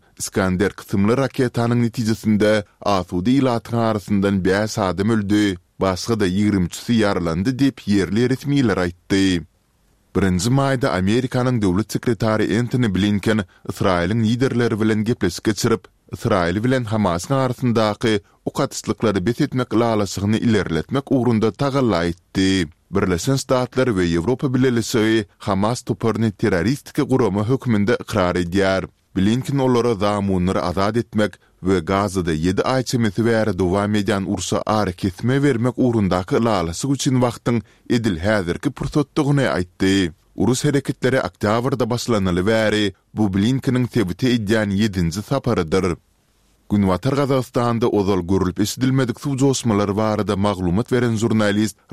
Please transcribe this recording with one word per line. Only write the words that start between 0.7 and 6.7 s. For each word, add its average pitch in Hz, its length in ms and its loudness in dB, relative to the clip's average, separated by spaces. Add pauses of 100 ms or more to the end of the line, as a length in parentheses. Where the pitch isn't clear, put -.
kysymly 107 440 0
raketanyň 120 680 0
netijesinde 107 800 0 (160)
asuda 92 500 -2
ilatyň 127 460 0
arasyndan 101 680 0
beş 101 340 0
adam 98 320 0
öldü, 104 460 0 (240)
başga 95 400 -2
da 101 60 2
ýigirmi 98 400 0
üçsi - 260 -6